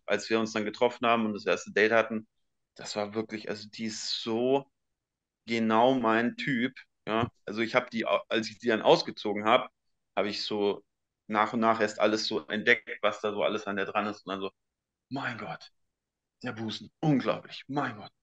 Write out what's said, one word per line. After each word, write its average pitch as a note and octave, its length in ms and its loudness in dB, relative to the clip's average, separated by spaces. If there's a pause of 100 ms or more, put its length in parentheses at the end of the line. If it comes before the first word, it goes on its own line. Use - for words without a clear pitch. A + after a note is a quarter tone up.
als G#2 240 -2
wir A2+ 100 2
uns A2 140 -2
dann G#2+ 120 -2
getroffen A#2+ 420 0
haben A#2 180 4
und G#2+ 80 -2
das G2+ 120 -10
erste F2+ 280 0
Date G#2+ 200 6
hatten, A2 340 2 (480)
das - 200 -10
war G#2 200 -4
wirklich, A2 340 -6
also G#2 200 -8
die A2+ 160 -10
ist - 380 -6
so B2+ 420 0 (800)
genau A2+ 480 4
mein A#2 420 2
Typ, B2 360 -2 (340)
ja. A2+ 220 0 (160)
Also G#2+ 160 -4
ich A2+ 140 0
hab B2+ 160 2
die A2+ 140 -4
au-, - 240 2
als A2+ 200 0
ich A2 100 -18
die A#2+ 80 -10
dann A2 140 2
ausgezogen G#2+ 640 2
hab, A#2+ 260 4 (440)
hab G2+ 100 2
ich G2+ 180 -4
so G2+ 400 0 (440)
nach G#2+ 260 2
und A#2 80 -2
nach A2+ 200 4
erst G#2 180 0
alles G#2+ 280 2
so G#2+ 200 -4
entdeckt, A2+ 540 0
was G#2+ 200 0
da G#2+ 120 -2
so F2+ 100 -2
alles G2+ 240 -2
an G2+ 100 -4
der F#2+ 80 -2
dran G2+ 220 -2
ist - 180 -10
und F2+ 60 -8
dann F#2+ 100 -6
so, G2 100 -6 (580)
"Mein B2+ 280 -6
Gott, - 340 -12 (720)
der B2 100 -8
Busen, A2 380 -10 (100)
unglaublich, B2+ 640 -2
mein C3 300 -4
Gott, G2 140 -16 (120)